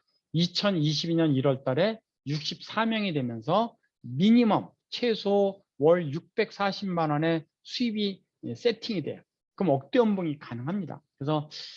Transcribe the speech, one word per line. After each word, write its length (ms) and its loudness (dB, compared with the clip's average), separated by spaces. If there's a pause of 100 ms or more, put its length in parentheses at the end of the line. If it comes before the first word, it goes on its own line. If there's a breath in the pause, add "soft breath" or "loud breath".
(340)
이천이십이 800 0
년 180 2
일월 300 0
달에 360 0 (280)
육십사 580 -4
명이 280 -2
되면서 640 -2 (240)
미니멈 680 4 (200)
최소 760 0 (140)
월 340 4
육백사십만 960 -2
원의 360 0 (180)
수입이, 580 -4 (220)
예, 120 -8
세팅이 480 -2
돼요. 180 -8 (340)
그럼 180 2
억대 260 0
연봉이 380 2
가능합니다. 640 -8 (160)
그래서, 320 -2 (280 loud breath)